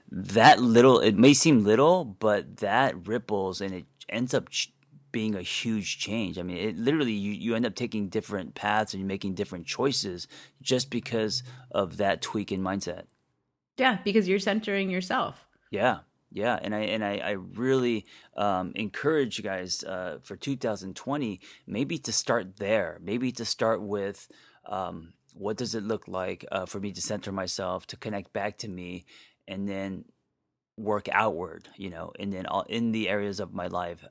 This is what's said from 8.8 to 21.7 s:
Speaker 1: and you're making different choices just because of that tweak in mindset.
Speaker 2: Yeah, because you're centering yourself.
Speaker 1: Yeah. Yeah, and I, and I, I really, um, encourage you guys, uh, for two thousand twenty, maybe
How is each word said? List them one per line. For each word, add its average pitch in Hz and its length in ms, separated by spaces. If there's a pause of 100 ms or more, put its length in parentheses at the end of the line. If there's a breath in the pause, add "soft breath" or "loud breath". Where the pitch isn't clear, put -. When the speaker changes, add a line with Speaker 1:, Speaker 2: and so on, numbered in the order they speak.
Speaker 1:
and 95 80
you're 95 60
making 98 280
different 87 300
choices 117 600 (340 loud breath)
just 127 280
because 110 540 (280 loud breath)
of 92 260
that 98 240
tweak 104 300
in 95 100
mindset. 92 420 (720)
Speaker 2:
Yeah, 254 260
because 202 240
you're 190 120
centering 196 500
yourself. 185 580 (240)
Speaker 1:
Yeah. 107 280 (320)
Yeah, 107 300
and 104 140
I, 107 60
and 107 240
I, 101 140
I 87 120
really, 113 760 (300 loud breath)
um, 92 400
encourage 127 640
you 104 60
guys, 92 420
uh, 90 360
for - 140
two 135 220
thousand 98 400
twenty, 127 420 (260 loud breath)
maybe 139 340